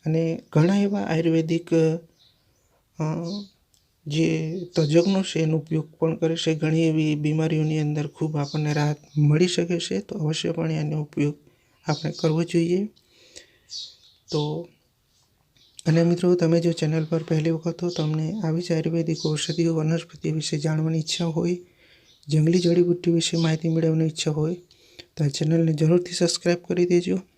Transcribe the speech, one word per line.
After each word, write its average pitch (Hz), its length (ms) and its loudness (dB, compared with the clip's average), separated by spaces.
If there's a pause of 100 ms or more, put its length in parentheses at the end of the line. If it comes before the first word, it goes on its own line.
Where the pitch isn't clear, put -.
અને 165 460 -2
ઘણા 175 260 4
એવા 202 240 0
આયુર્વેદિક, 165 720 0 (1300)
અ, 156 40 -2 (1040)
જે 160 520 -2 (160)
તજજ્ઞો 170 460 4
છે - 180 -4
એનો 160 180 0
ઉપયોગ 156 320 -4 (100)
પણ 165 160 0
કરે 165 200 -2
છે. 160 200 0
ઘણી 160 260 0
એવી 156 340 2
બીમારીઓની 156 640 0
અંદર 151 280 -2
ખૂબ 156 300 -6
આપણને 147 360 -2
રાહત 147 240 0 (200)
મળી 151 300 6
શકે 170 320 0
છે. 190 200 -4
તો - 160 -10
અવશ્યપણે 160 580 -2
એનો 156 280 -2
ઉપયોગ 147 340 -2 (520)
આપણે 151 320 -2
કરવો 165 240 0
જોઈએ. 175 440 0 (1400)
તો 156 380 -4 (1160)
અને 165 180 4
મિત્રો, 175 320 2
તમે 165 240 2
જો 170 120 2
ચેનલ 160 340 -2
પર 160 180 -2
પહેલી 160 260 0
વખત 165 340 -4
હો, 175 60 -2
તમને 156 540 -4
આવી 160 180 -2
જ 175 100 -6
આયુર્વેદિક 160 540 0
ઔષધિઓ, 160 500 -2
વનસ્પતિ 160 560 -2
વિશે 156 260 -4
જાણવાની 156 420 0
ઈચ્છા 165 260 -4
હોય, 170 320 -2 (680)
જંગલી 156 320 4
જડીબુટ્ટી 175 520 2
વિશે 165 260 0
માહિતી 160 320 0
મેળવવાની 160 360 2
ઈચ્છા 160 260 -2
હોય, 156 240 -2 (600)
તો 156 60 0
આ 143 40 2
ચેનલને 160 460 2
જરૂરથી 170 380 2
સબસ્ક્રાઇબ 175 460 0
કરી 175 280 0
દેજો. 180 340 2 (180)